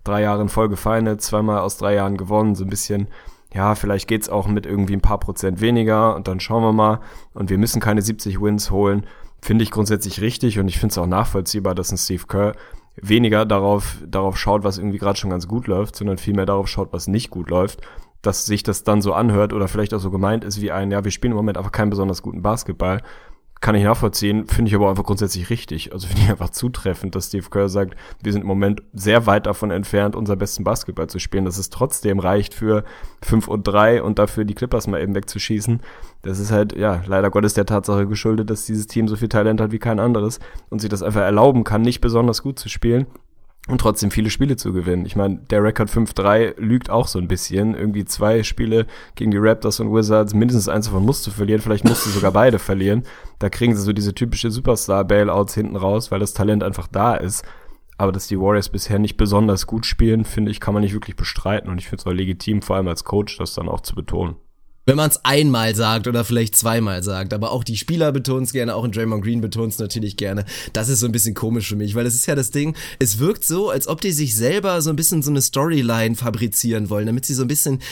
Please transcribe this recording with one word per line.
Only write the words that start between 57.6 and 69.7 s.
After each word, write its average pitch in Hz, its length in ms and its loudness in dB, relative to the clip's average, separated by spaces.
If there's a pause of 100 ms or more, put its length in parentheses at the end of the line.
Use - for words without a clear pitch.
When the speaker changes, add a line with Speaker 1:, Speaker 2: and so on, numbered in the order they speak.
Speaker 1:
Aber 98 140 2
dass 95 160 -4
die 95 120 -2
Warriors 101 300 2
bisher 101 300 -2
nicht 104 180 -2
besonders 101 480 2
gut 113 220 -4
spielen, 110 380 4
finde 104 260 -2
ich, - 80 -8
kann 104 160 -2
man 104 80 2
nicht 101 100 0
wirklich - 220 -8
bestreiten. - 560 -2
Und 90 80 -4
ich - 80 -10
finde - 140 -8
es - 40 -12
auch 92 80 -2
legitim, 95 480 -2
vor 98 140 -2
allem 95 120 0
als 85 160 -4
Coach, 104 360 -2
das - 160 -8
dann 85 120 -6
auch - 140 -4
zu - 140 -6
betonen. 85 400 -4 (520)
Speaker 2:
Wenn 135 100 4
man's 151 260 0
einmal 127 500 4
sagt 110 340 0
oder 117 160 0
vielleicht 117 320 0
zweimal 110 460 0
sagt, 95 320 -4
aber 107 180 -4
auch 123 120 -2
die 113 120 -6
Spieler 160 360 0
betonen's 131 420 -2
gerne, 117 220 -2
auch 113 80 -4
in 120 80 -2
Draymond 107 320 -2
Green 117 180 0
betonen's 110 380 -4